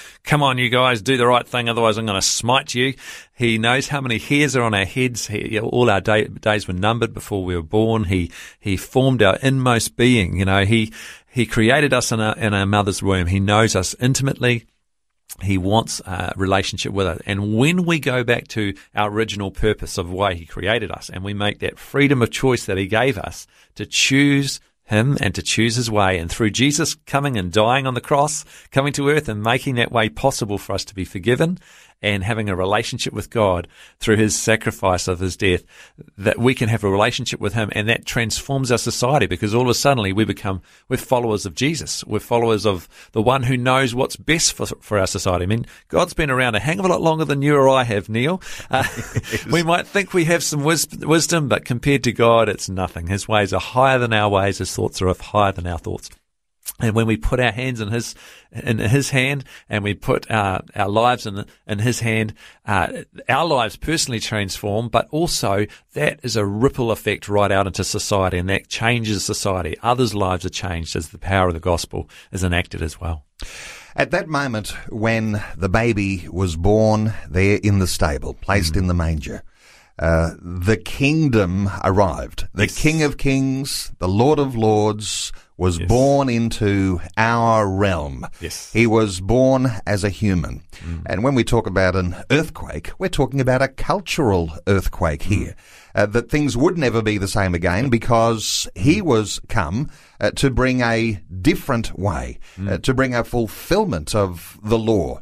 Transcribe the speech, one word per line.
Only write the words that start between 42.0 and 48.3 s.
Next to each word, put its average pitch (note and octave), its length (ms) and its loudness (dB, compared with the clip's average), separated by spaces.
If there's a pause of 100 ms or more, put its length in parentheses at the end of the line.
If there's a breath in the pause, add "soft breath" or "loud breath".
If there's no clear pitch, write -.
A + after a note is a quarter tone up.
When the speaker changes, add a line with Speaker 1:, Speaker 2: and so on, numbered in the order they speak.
Speaker 1:
We're G#2 160 -4
followers A2+ 440 0
of F#2+ 220 -2 (240 loud breath)
the A2+ 100 -2
one B2 220 2
who B2+ 140 0
knows B2+ 360 2
what's B2+ 220 -2
best D#3 380 0
for, - 120 -6
for - 320 -4
our F#2+ 100 2
society. F2+ 360 0
I F2+ 40 -2
mean, A2+ 180 -2 (240 loud breath)
God's F3 240 2
been D3+ 180 0
around B2+ 240 2
a G2+ 60 0
hang E3 180 -2
of F#3+ 60 -2
a - 20 2
lot F3 140 2
longer D#3+ 240 2
than C#3+ 160 0
you C#3+ 120 4
or C3+ 140 6
I C3 160 4
have, G#2 240 -2
Neil. C3 340 -2 (300 loud breath)